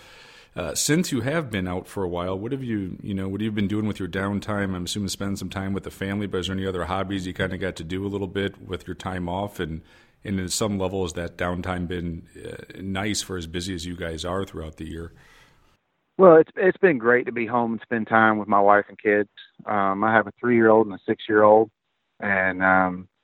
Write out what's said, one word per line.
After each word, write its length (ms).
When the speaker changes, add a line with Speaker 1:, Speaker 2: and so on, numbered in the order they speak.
Speaker 1:
uh, 200
since 360
you 120
have 280
been 160
out 220
for 140
a 60
while, 300
what 140
have 100
you, 400
you 120
know, 120
what 140
have 60
you 60
been 160
doing 180
with 120
your 100
downtime? 640
I'm 100
assuming 240
spending 280
some 120
time 240
with 120
the 60
family, 360
but 120
is 100
there 80
any 100
other 180
hobbies 420
you 60
kinda 240
got 200
to 80
do 220
a 20
little 180
bit 420
with 180
your 80
time 360
off? 300
And, 200
and 140
in 120
some 280
level, 260
has 100
that 240
downtime 500
been, 380
uh, 460
nice 400
for 160
as 80
busy 280
as 120
you 100
guys 300
are 180
throughout 320
the 100
year? 280
Speaker 2:
Well, 180
it's, 200
it's 200
been 220
great 260
to 80
be 140
home 260
and 80
spend 260
time 300
with 100
my 140
wife 300
and 80
kids. 320
Um, 400
I 80
have 140
a 120
three-year-old 480
and 80
a 120
six-year-old. 640
And, 420
um, 460